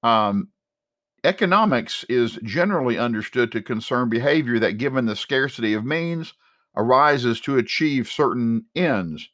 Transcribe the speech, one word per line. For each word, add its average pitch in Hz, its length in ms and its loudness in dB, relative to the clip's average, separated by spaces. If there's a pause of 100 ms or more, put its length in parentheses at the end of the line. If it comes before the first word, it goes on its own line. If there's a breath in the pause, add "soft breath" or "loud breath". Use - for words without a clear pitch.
Um, 107 460 2 (720)
economics 180 840 2
is 120 360 0
generally 139 520 0
understood 117 540 -2
to 113 100 -4
concern 123 480 -2
behavior 120 520 2
that, 107 180 0
given 131 280 -2
the 107 100 -2
scarcity 131 580 -2
of 107 100 -2
means, 165 500 -4 (420)
arises 123 640 2
to 139 180 0
achieve 131 480 0
certain 117 600 0 (100)
ends. 98 580 -2